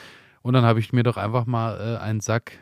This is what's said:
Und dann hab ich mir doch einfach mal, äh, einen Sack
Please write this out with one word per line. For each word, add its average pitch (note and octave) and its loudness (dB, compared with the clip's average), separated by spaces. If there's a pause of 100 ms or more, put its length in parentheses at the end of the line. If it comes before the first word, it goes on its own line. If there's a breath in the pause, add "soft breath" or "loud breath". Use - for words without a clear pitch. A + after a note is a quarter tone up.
(420 loud breath)
Und B2 -2
dann B2+ 4
hab A#2 6
ich A2 -2
mir B2 4
doch A#2 2
einfach A2 -2
mal, A2+ -4
äh, - -8
einen A2 -4
Sack - -2